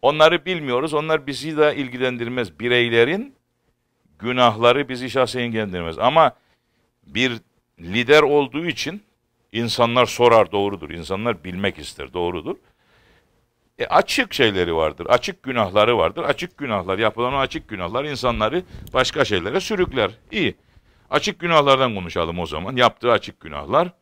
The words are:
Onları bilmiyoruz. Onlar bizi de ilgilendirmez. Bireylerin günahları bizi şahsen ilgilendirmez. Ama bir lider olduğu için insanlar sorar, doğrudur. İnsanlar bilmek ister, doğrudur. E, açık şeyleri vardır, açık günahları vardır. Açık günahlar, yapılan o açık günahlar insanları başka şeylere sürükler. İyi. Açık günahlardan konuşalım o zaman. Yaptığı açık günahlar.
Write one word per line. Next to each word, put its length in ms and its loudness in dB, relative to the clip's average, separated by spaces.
Onları 400 4
bilmiyoruz. 480 -2
Onlar 340 -2
bizi 300 -8
de 180 4
ilgilendirmez. 840 -4
Bireylerin 760 2
günahları 720 2
bizi 200 -8
şahsen 300 0
ilgilendirmez. 600 -4
Ama 360 4
bir 380 -4
lider 420 4
olduğu 440 0
için 380 -8
insanlar 540 2
sorar, 460 4
doğrudur. 380 -4
İnsanlar 540 -6
bilmek 360 -6
ister, 340 -16
doğrudur. 420 -4
E, 60 -4
açık 480 -2
şeyleri 420 2
vardır, 300 -2
açık 380 0
günahları 540 2
vardır. 260 0
Açık 340 -4
günahlar, 420 -4
yapılan 340 -2
o 40 -4
açık 300 -6
günahlar 360 -6
insanları 600 -4
başka 320 0
şeylere 340 -2
sürükler. 520 -2
İyi. 240 -2
Açık 300 -2
günahlardan 560 4
konuşalım 440 -4
o 60 -4
zaman. 300 -8
Yaptığı 360 2
açık 280 -2
günahlar. 640 -2